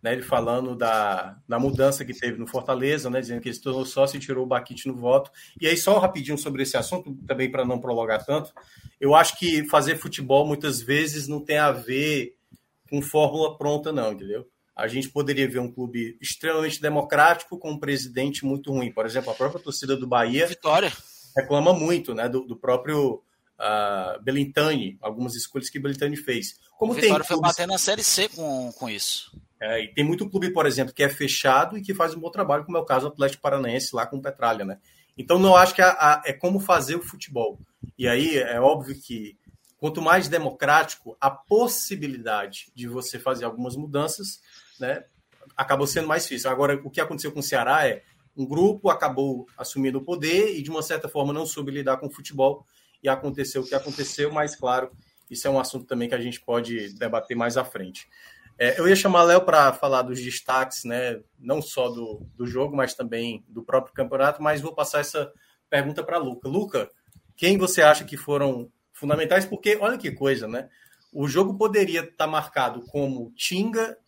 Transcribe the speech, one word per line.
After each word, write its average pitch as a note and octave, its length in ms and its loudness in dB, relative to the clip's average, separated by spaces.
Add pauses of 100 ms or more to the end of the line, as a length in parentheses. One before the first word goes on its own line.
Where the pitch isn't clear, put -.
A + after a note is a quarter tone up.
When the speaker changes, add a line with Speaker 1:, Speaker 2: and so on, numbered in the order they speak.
Speaker 1:
né, A#2 120 -2
ele C3 100 -6
falando B2 520 0
da, G#2 600 -2 (100)
da A#2 120 -2
mudança C3+ 440 2
que B2 100 -12
teve A#2+ 260 -6
no A2+ 80 -10
Fortaleza, C3 640 -2
né, B2+ 120 -2
dizendo A#2 200 -8
que A#2+ 80 -8
ele A2+ 60 -10
se - 60 -16
tornou C3 240 -4
sócio C3+ 320 0
e - 20 -8
tirou C3 240 -4
o B2+ 40 -4
Baquite B2 400 -4
no C3 80 -6
voto. B2 360 2 (280)
E D#3+ 80 0
aí, E3+ 100 2
só G3 220 4
rapidinho D3+ 380 -2
sobre C3+ 260 -4
esse C3 120 -4
assunto, C#3 400 -4 (120)
também C3 240 -2
pra C3+ 120 -2
não B2 160 -2
prolongar A#2 460 -2
tanto, D3 280 -4 (460)
eu C#3 140 6
acho A3 240 8
que D#3+ 320 0
fazer D3+ 280 4
futebol, C#3+ 480 2
muitas C#3+ 360 -2
vezes, D3 460 -2
não D3 120 -6
tem D3 180 -2
a D3 140 6
ver B2+ 640 -2 (540)
com C#3+ 120 -2
fórmula D3+ 560 0
pronta, D3 340 -2
não, A#2 200 -2
entendeu? G2+ 360 -10 (280)
A A2+ 120 -4
gente C3+ 220 -4
poderia C#3 380 0
ver A#2+ 120 -4
um B2 120 -6
clube A#2+ 480 -8
extremamente D#3 640 -4
democrático D3+ 760 2
com D#3 140 -10
um D3 80 -8
presidente C3+ 640 -4
muito C#3 260 -4
ruim. B2+ 200 -2
Por A2 140 -2
exemplo, A#2+ 260 -4
a A2 40 -4
própria D3 260 -2
torcida C3+ 340 -4
do B2+ 120 -8
Bahia B2 400 2
Speaker 2:
Vitória. E3 440 2 (440)
Speaker 1:
reclama C#3+ 380 4
muito, E3 400 0
né, A2+ 140 -2
do, C3 140 -2
do A#2+ 140 -12
próprio, B2+ 680 0 (360)
ah, G2+ 640 -2
Belintani, C#3 800 -2
algumas A#2+ 340 -6
escolhas B2+ 340 -8
que D3 100 -12
Belintani C#3+ 380 -4
fez. - 420 -6 (180)
Como A3 160 0
Speaker 2:
O - 20 0
Speaker 1:
tem - 80 0
Speaker 2:
Vitória F#3 220 4
foi F3 100 0
Speaker 1:
clubes E3 160 2
Speaker 2:
bater F3 160 -2
na F#3 100 -2
Série G#3+ 260 0
C G3+ 260 2
com, C3+ 440 -6
com B2 160 -10
isso. - 420 -6 (280)
Speaker 1:
É, A2 240 -4
e G#2+ 100 -12
tem C#3+ 100 2
muito F3 260 -2
clube, F3+ 220 -2
por D#3+ 140 2
exemplo, C3 280 0
que C#3+ 100 2
é C#3 60 4
fechado C#3+ 680 2
e G3 40 -8
que G3 120 -6
faz E3 220 0
um E3 40 -12
bom E3+ 120 -8
trabalho, D3+ 340 0
como E3+ 120 -2
é D#3+ 40 2
o - 40 -6
caso C3+ 220 0
do D3 60 -6
Atlético C#3 300 -2
Paranaense C3+ 520 -2
lá A#2 120 -2
com C#3 100 -10
o C3+ 40 -8
Petralha, A#2 440 -2
né? F#2+ 140 -10 (380)
Então, E3+ 200 2
não F#3+ 180 8
acho F3+ 200 10
que F#3+ 60 4
a, F#3 100 10
a, D3+ 340 6
é C#3+ 80 -2
como F#3+ 260 0
fazer D#3+ 360 2
o F3 80 -4
futebol. - 560 -6 (380)
E B2 100 0
aí, C#3+ 300 2
é A#2+ 220 0
óbvio C3+ 400 4
que G#2+ 380 -12 (400)
quanto D#3 240 -4
mais E3 260 6
democrático D3 920 0
a C3+ 100 2
possibilidade C3+ 1400 -2
de A#2+ 140 -12
você B2 320 -8
fazer A#2+ 260 -4
algumas A#2+ 300 -6
mudanças, D3+ 640 -6 (380)
né, C3+ 240 -4 (520)
acabou C#3 300 0
sendo D#3+ 220 -2
mais D#3 160 0
difícil. C3 260 -4
Agora, C#3 340 2
o C#3 60 -12
que E3 120 -4
aconteceu D3+ 300 -4
com D3 80 -10
o C#3 40 -6
Ceará C3+ 440 2
é A2 160 -2 (320)
um C3+ 100 -4
grupo F#3 440 2
acabou C3+ 560 0 (120)
assumindo C3+ 420 -2
o C3+ 40 -10
poder F3 520 0
e, D3 80 -8
de D3+ 80 -10
uma D#3 100 -4
certa D#3 280 -6
forma, C#3+ 240 -2
não D3+ 120 -4
soube C#3+ 260 -8
lidar C3+ 260 -2
com C#3+ 100 -10
o C#3 40 -10
futebol C#3 540 0 (380)
e C3+ 60 0
aconteceu C3+ 520 -4
o B2+ 60 -8
que C#3+ 80 -4
aconteceu, C#3+ 560 -4
mas, D3+ 240 -4
claro, B2+ 360 -2 (380)
isso B2 180 -6
é C#3 40 0
um C3+ 80 2
assunto B2+ 260 -6
também A#2+ 220 -4
que B2 80 -2
a A#2+ 60 -4
gente A#2+ 180 -8
pode A#2 540 -4
debater A2+ 420 -4
mais A#2+ 220 0
à B2 80 0
frente. F#2 420 -14 (520)
É, B2+ 200 2
eu E3 80 4
ia G3 80 10
chamar F3+ 280 6
Léo F3 180 8
pra D3 320 6
falar C3+ 300 0
dos B2+ 180 -6
destaques, B2+ 600 -2
né, A#2+ 360 -4 (200)
não C3+ 220 -2
só B2+ 280 -4
do, A2+ 320 -10 (140)
do B2 100 -6
jogo, C3+ 300 -4
mas B2+ 180 0
também A#2 540 -6
do A#2 160 -14
próprio C3 300 0
campeonato, C3+ 480 0
mas D3+ 200 0
vou D#3+ 120 -10
passar D3 260 -2
essa C#3+ 320 -4 (360)
pergunta D3 360 0
pra E3+ 160 -2
Luca. B2+ 280 -6
Luca, D3 420 -2 (460)
quem F#3+ 220 4
você F#3 240 2
acha D3+ 240 8
que D3 100 -12
foram C#3 560 -2 (220)
fundamentais? D#3+ 520 2
Porque, G#3 320 0
olha A3+ 200 0
que C#3+ 140 -6
coisa, A#2+ 360 0
né? A#2+ 220 -8 (420)
O D3 160 -4
jogo F#3+ 300 2
poderia G3 480 2
tá D#3 220 -4
marcado C3 600 -2
como C3+ 480 -4
Tinga A3 600 -2 (100)